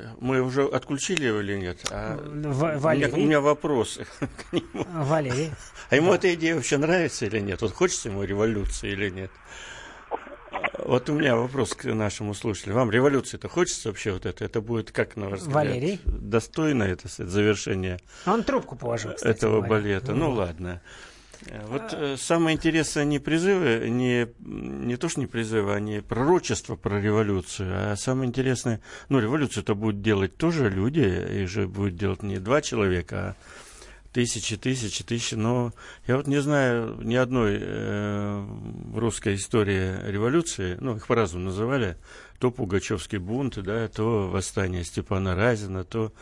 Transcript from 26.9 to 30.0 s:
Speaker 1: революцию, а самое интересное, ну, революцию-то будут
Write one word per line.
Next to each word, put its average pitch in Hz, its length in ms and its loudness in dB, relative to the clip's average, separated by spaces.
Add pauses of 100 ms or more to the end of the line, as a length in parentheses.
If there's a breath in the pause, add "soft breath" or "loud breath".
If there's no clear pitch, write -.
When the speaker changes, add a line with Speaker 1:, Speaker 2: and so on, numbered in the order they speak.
Speaker 1:
революцию, 101 680 0 (220)
а 101 40 0
самое 127 320 0
интересное, 123 520 0 (280 loud breath)
ну, 135 120 4
революцию-то 113 540 0
будут 104 260 0